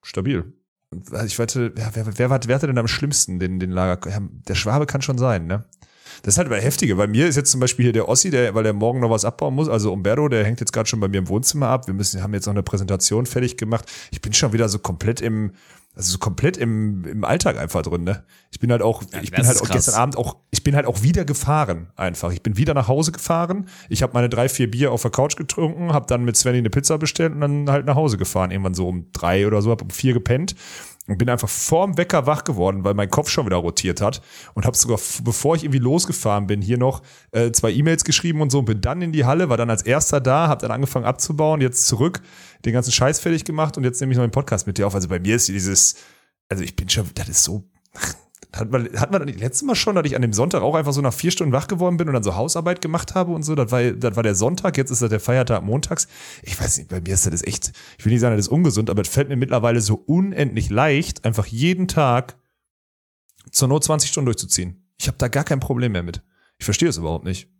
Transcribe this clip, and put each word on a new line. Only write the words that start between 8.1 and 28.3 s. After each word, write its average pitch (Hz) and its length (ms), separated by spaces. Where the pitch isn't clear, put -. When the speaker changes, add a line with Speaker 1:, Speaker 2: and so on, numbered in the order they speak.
Speaker 1:
der, 123 240
weil 110 100
der 110 100
morgen 113 260
noch 120 100
was 110 160
abbauen 135 300
muss, 156 120
also 107 240
Umberto, 101 380
der 113 160
hängt 117 140
jetzt - 120
grad 113 160
schon 113 120
bei 101 80
mir 98 100
im 92 100
Wohnzimmer 127 420
ab. 127 180
Wir 95 80
müssen, 95 260
haben 104 140
jetzt 98 100
noch 104 80
eine 101 100
Präsentation 98 640
fertig 123 320
gemacht. 113 340
Ich - 100
bin 107 100
schon 107 220
wieder 113 160
so 101 80
komplett 101 440
im, 107 320
also 90 160
so 92 80
komplett 120 380
im, 107 480
im 104 180
Alltag 139 340
einfach 80 240
drin, 85 220
ne? 92 200
Ich - 80
bin 120 120
halt 117 120
auch, 110 180
Speaker 2:
Ja, - 120
Speaker 1:
ich - 80
Speaker 2:
das - 80
Speaker 1:
bin 127 80
halt 127 80
Speaker 2:
ist - 80
Speaker 1:
auch - 20
Speaker 2:
krass. - 200
Speaker 1:
gestern - 100
Abend 127 220
auch, - 200
ich - 120
bin 143 120
halt 143 100
auch 104 160
wieder 165 240
gefahren 135 680
einfach. 90 360
Ich 90 120
bin 104 140
wieder 147 180
nach 127 120
Hause 147 240
gefahren. 175 560
Ich 110 140
hab 123 100
meine 120 160
drei, 120 200
vier 123 200
Bier 123 220
auf 117 100
der 113 100
Couch 143 240
getrunken, 165 580
hab 143 140
dann 123 160
mit 120 140
Svenny 123 220
eine 117 100
Pizza 143 300
bestellt 160 340
und 147 80
dann 143 300
halt 139 160
nach 143 80
Hause 139 220
gefahren. 92 340